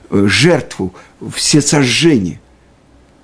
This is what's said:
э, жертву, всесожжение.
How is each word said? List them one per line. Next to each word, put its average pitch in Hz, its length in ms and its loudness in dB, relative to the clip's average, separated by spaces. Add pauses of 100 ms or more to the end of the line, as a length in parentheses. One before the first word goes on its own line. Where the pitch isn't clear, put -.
(100)
э, 101 180 2
жертву, 107 640 0 (400)
всесожжение. 135 1040 0 (840)